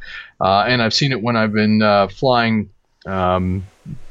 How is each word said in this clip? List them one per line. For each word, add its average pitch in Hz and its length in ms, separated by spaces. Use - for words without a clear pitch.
uh, 98 260
and 123 140
I've 110 120
seen 135 200
it 107 80
when 117 160
I've 110 160
been, 107 280
uh, 101 260
flying, 113 640
um, 92 580